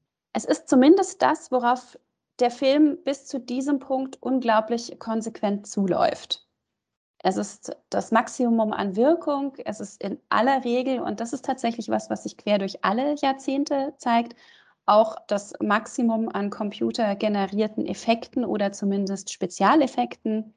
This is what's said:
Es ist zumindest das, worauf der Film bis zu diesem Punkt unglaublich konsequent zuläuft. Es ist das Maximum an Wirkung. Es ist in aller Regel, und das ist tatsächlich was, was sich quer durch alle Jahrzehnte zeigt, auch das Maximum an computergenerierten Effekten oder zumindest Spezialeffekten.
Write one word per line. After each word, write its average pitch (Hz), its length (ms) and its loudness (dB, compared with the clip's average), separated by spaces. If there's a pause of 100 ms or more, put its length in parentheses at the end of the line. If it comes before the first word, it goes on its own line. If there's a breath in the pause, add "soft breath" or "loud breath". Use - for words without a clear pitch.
(340)
Es - 100 -4
ist - 260 -2
zumindest 311 520 6
das, 277 300 2
worauf 247 480 -2 (400)
der 240 100 4
Film 277 560 4
bis 277 220 -6
zu 269 120 -6
diesem 262 380 -2
Punkt 262 460 -4
unglaublich 233 760 0
konsequent 220 720 -4
zuläuft. - 800 0 (760)
Es 190 140 0
ist - 380 -8 (140)
das 196 220 -4
Maximum 226 640 0
an 196 220 -4
Wirkung. 277 580 0 (120)
Es 202 140 -8
ist - 240 -14
in 196 160 -8 (100)
aller 254 340 2
Regel, 247 360 -2
und 208 200 -6
das 233 140 -8
ist - 120 -12
tatsächlich 233 440 -4
was, 214 200 -2
was 214 140 -6
sich - 140 -12
quer 208 200 0
durch 196 260 -6
alle 254 320 0
Jahrzehnte 277 800 -2
zeigt, 233 380 0 (520 soft breath)
auch 220 280 4 (120)
das 202 340 -4
Maximum 226 680 0
an 202 200 -4
computergenerierten 208 1400 -2
Effekten 233 580 -2
oder 208 280 -2
zumindest 196 600 -4
Spezialeffekten. 220 1300 0